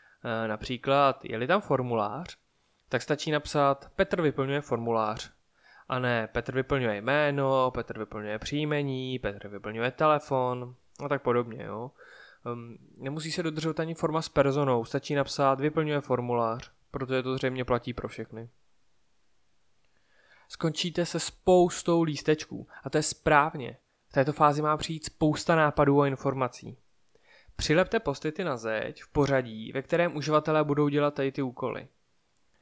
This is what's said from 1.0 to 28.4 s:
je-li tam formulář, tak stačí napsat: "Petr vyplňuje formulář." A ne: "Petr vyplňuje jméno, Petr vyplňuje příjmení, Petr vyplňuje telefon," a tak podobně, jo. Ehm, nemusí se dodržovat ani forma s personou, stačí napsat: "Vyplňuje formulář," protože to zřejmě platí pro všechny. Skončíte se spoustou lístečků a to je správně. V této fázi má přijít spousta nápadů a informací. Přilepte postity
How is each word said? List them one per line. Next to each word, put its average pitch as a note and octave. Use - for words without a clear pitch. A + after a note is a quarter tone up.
je-li A#2
tam G3
formulář, B2
tak B2+
stačí -
napsat: C#3+
"Petr F#3+
vyplňuje C#3
formulář." A#2
A B2+
ne: A#2+
"Petr A#2+
vyplňuje B2+
jméno, C3+
Petr A#2
vyplňuje G#2+
příjmení, C#3
Petr G2+
vyplňuje G#2+
telefon," B2+
a C#3+
tak C#3+
podobně, A#2+
jo. A2
Ehm, A#2+
nemusí D3+
se F3+
dodržovat D#3
ani E3
forma D#3+
s -
personou, C3+
stačí C#3+
napsat: C3+
"Vyplňuje D3+
formulář," A#2+
protože C3
to C3
zřejmě B2+
platí B2
pro -
všechny. A2+
Skončíte E3+
se E3+
spoustou F3
lístečků D#3
a C3+
to -
je D#3
správně. D3
V -
této C#3+
fázi D3
má D3+
přijít D#3+
spousta D#3
nápadů C#3+
a C#3+
informací. C3
Přilepte F3+
postity D#3